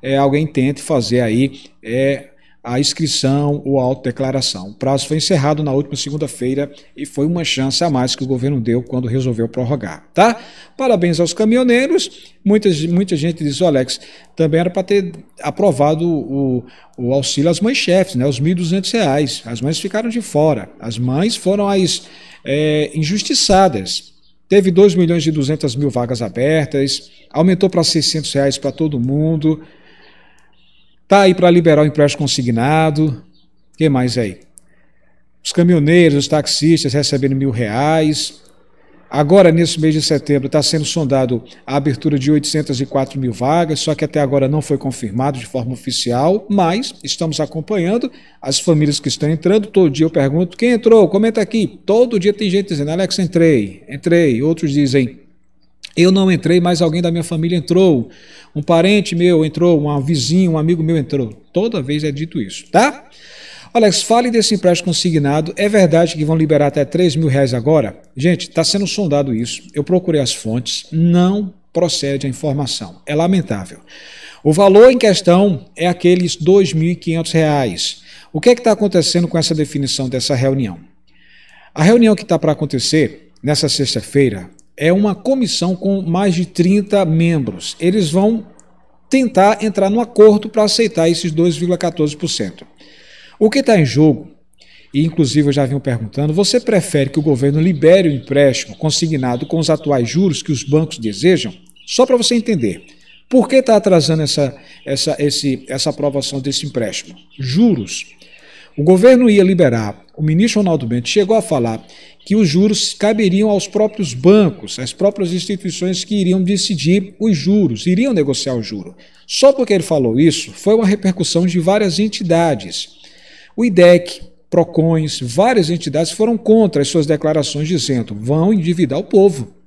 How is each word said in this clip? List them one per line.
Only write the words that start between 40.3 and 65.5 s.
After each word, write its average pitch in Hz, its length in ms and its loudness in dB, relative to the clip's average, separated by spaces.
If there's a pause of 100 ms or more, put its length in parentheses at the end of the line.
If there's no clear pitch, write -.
tá 151 160 0
sendo 156 200 -2
sondado 131 600 -2 (200)
a - 120 -6
abertura 147 420 -2
de 135 140 0
oitocentas 147 480 -2
e 139 60 -4
quatro 135 340 -4
mil 123 120 -4
vagas, 151 460 -2
só 156 160 -2
que 156 100 -4
até 147 140 -4
agora 135 300 0
não 151 120 0
foi 139 160 -4
confirmado 127 640 -6
de 113 80 -14
forma 127 280 -8
oficial, 131 760 -2
mas 196 420 0 (120)
estamos 156 340 -6
acompanhando 185 720 -4 (320)
as 139 160 -4
famílias 151 400 0
que - 80 -8
estão 147 240 -2
entrando. 190 380 0
Todo 185 200 2
dia 147 180 0
eu 160 40 -2
pergunto: 160 460 -2
"Quem 240 160 0
entrou? 226 340 4
Comenta 220 340 0
aqui." 208 460 -4
Todo 233 320 2
dia 190 140 0
tem 202 180 -4
gente 196 200 -2
dizendo: 147 200 -4
"Alex, 180 300 -4
entrei, 160 680 0
entrei." 143 540 0
Outros 160 300 -2
dizem: 135 480 0 (760)
"Eu 175 140 4
não 190 220 2
entrei, 175 280 2
mas 175 220 0
alguém 165 180 0
da 170 120 0
minha 170 100 -4
família 170 340 -4
entrou. 165 540 2 (460)
Um 147 60 -6
parente 180 520 2
meu 170 300 2
entrou, 156 420 2
um 147 140 -2
vizinho, 160 520 0
um 156 60 0
amigo 160 240 0
meu 165 140 0
entrou." 131 340 -4 (220)
Toda 190 300 -2
vez 147 200 -4
é 151 80 -2
dito 147 300 -6
isso, 98 300 -10
tá? 285 360 0 (680)
"Alex, 214 260 2
fale 240 300 0
desse 220 240 0
empréstimo 180 320 0
consignado. 156 720 -2